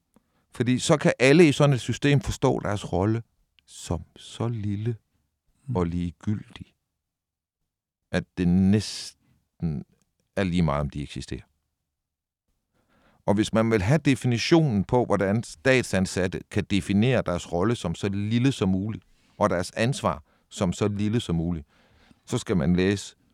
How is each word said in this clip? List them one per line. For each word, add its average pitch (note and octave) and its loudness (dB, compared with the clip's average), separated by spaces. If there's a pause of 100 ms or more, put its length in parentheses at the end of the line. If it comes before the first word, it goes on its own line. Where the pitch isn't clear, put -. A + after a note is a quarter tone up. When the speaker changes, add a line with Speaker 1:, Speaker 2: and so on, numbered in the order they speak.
(520)
Speaker 1:
Fordi B2 0
så - 2
kan E3 2
alle D3 8
i C#3 4
sådan C#3+ 4
et A#2 -4
system C#3 2
forstå - 0
deres - -6
rolle G#2 0 (440)
som - -8 (140)
så - -8
lille G#2+ -4 (720)
Speaker 2:
Mm. B2 -2
Speaker 1:
og F2 2
ligegyldig, F2 -6 (1400)
at F#2 -4 (140)
det F2+ 2
næsten - -2 (520)
er G2 0
lige F2 0
meget, C#2+ 0
om C#2+ -4
de C#2+ -8
eksisterer. - -12 (1900)
Og G2+ 2
hvis G2+ 0
man A2+ 2
vil A2+ 2
have B2+ 2
definitionen B2+ 2
på, B2 2
hvordan G2+ 0
statsansatte F#2+ 0 (100)
kan G2 -2
definere G#2 0
deres F2 -6
rolle G2 0
som E2+ -6
så G#2 -6
lille A2 0
som G2+ 0
muligt, F#2+ -4 (340)
og G2+ 2
deres F#2 -2
ansvar G#2+ -2 (260)
som F2+ -4
så G#2 -2
lille G#2 -2
som F2 -4
muligt, E2 -4 (600)
så B2 -4
skal A2 -2
man E2+ 2
læse F#2+ 0 (180)